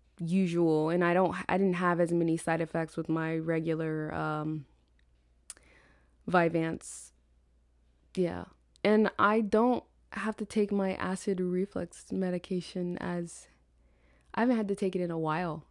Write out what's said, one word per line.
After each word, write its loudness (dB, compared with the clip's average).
usual, 2
and 2
I 4
don't, 2
I 2
didn't 2
have 2
as 2
many 2
side -2
effects -4
with -4
my -2
regular, -2
um, -4
Vyvanse. 0
Yeah. -2
And 4
I 4
don't 2
have -4
to -6
take 0
my 0
acid -2
reflux -4
medication -4
as, -8
I -2
haven't 4
had 0
to 0
take 0
it 0
in -2
a -4
while, -2